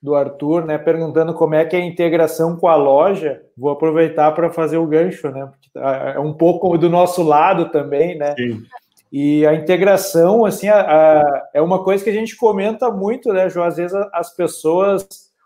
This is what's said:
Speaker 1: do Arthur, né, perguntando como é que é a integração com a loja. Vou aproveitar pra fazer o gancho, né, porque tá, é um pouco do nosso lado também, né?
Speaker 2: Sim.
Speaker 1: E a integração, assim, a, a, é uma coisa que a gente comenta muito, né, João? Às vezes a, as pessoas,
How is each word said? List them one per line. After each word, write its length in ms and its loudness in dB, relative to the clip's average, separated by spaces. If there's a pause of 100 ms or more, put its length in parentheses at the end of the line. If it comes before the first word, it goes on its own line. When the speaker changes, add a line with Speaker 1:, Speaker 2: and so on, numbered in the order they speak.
Speaker 1:
do 100 -2
Arthur, 520 -2
né, 100 -4
perguntando 560 -2
como 220 0
é 100 4
que 100 -6
é 40 0
a 60 -2
integração 720 -2
com 100 2
a 80 6
loja. 640 2 (140)
Vou 140 -4
aproveitar 600 0
pra 180 -2
fazer 260 -4
o 100 0
gancho, 440 -2
né, 160 -12
porque 260 -20
tá, 420 -6
é 40 -8
um 160 -6
pouco 420 2
do 140 2
nosso 320 0
lado 480 2
também, 480 -2
né? 180 -4
Speaker 2:
Sim. 260 -6 (480)
Speaker 1:
E 360 0
a 80 4
integração, 920 2
assim, 240 -4
a, 120 4
a, 760 4
é 80 2
uma 200 0
coisa 220 0
que 60 -2
a 20 -2
gente 240 -6
comenta 540 0
muito, 420 -4
né, 160 0
João? 160 -4
Às 120 -2
vezes 180 -6
a, 180 -4
as 240 -8
pessoas, 720 -2 (400)